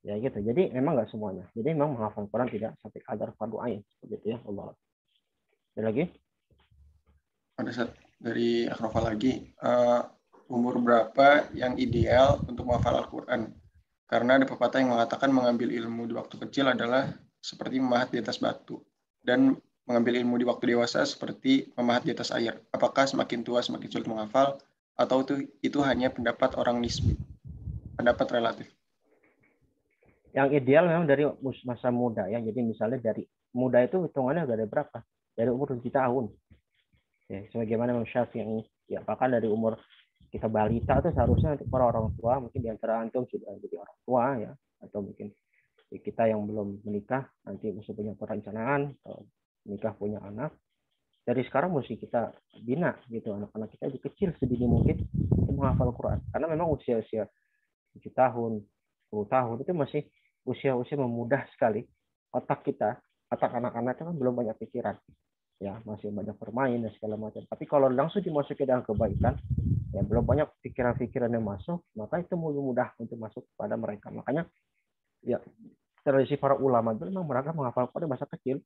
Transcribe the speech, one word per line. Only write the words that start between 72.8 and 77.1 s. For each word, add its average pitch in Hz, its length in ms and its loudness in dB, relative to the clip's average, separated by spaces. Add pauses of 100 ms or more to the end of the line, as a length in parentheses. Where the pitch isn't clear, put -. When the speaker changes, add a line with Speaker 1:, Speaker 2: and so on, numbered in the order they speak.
Speaker 1:
untuk 117 160 -10
masuk 113 260 -12 (140)
pada 107 240 -4
mereka. 104 320 -8
Makanya, 127 320 -4 (800)
ya, 117 160 -2 (640)
tradisi 135 320 4
para 139 240 2
ulama 117 320 4
itu 160 160 -6
memang 190 160 -6